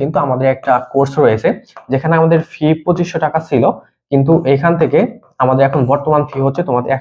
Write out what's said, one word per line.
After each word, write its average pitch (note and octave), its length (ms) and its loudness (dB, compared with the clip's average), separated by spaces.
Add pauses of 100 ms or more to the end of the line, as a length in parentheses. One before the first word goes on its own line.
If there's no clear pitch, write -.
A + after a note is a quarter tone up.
কিন্তু D#3 240 -4
আমাদের C3 300 -2
একটা C3 180 -2 (200)
কোর্স C3+ 200 0 (100)
রয়েছে, A2+ 260 2 (440)
যেখানে D#3+ 280 0
আমাদের E3 180 4 (140)
ফি D3+ 140 -4 (180)
পঁচিশশো E3+ 400 -2
টাকা D3+ 140 -2 (100)
ছিল, B2+ 160 2 (460)
কিন্তু C#3 220 2 (220)
এখান E3+ 180 2 (100)
থেকে C#3+ 180 2 (420)
আমাদের B2+ 260 2
এখন C#3 120 -2 (120)
বর্তমান D3 360 0
ফি C3+ 180 -10
হচ্ছে C3+ 220 -2
তোমাদের B2 260 -2
এক B2+ 60 -4